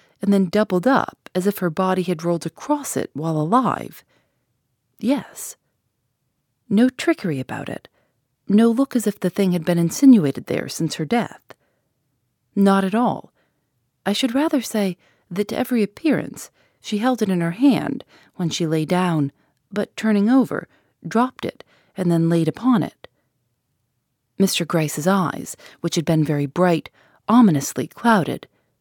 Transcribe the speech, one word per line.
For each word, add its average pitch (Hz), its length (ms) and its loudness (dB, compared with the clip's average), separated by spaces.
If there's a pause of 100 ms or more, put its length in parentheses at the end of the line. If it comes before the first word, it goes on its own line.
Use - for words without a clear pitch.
(200)
and 202 120 2
then 196 180 2
doubled 202 360 0
up, - 480 -2
as 185 120 -2
if 202 120 -2
her 180 120 -2
body 185 320 -2
had 170 200 -6
rolled 170 220 -2
across - 520 -6
it - 180 -4
while 156 260 -2
alive?" 180 640 -2 (920)
"Yes." - 580 -6 (1120)
"No 233 220 4
trickery 190 500 -2
about - 280 -10
it? - 200 -12 (600)
No 226 220 6
look 254 240 0
as 226 120 0
if 202 120 -4
the 180 120 -2
thing 190 220 0
had 175 120 -2
been 175 140 2
insinuated 170 680 4
there - 220 -4
since - 280 -6
her 160 80 -4
death?" - 500 -4 (1000)
"Not 196 300 4
at 190 100 -4
all. 226 380 -2 (720)
I 196 80 -2
should 233 220 -2
rather 294 260 0
say 196 380 -4 (320)
that 196 180 -4
to - 80 -6
every 247 260 0
appearance - 680 -4 (300)
she - 180 -6
held 233 240 0
it 196 80 0
in 175 100 0
her 170 120 -2
hand 233 520 0 (300)
when 170 160 -2
she 170 160 -4
lay 156 180 0
down, 165 480 0 (380)
but - 260 -6
turning 208 320 0
over, 254 400 0 (380)
dropped 233 380 -2
it, - 200 -10 (320)
and 175 140 0
then 165 180 2
laid 165 200 2
upon 220 340 2
it." - 260 -10 (1300)
Mister 190 260 0
Gryce's 156 420 -2
eyes, - 500 -2 (240)
which 170 140 -4
had 165 100 -2
been 156 200 2
very 143 220 -2
bright, 170 440 0 (380)
ominously 175 580 2
clouded. 202 600 0 (320)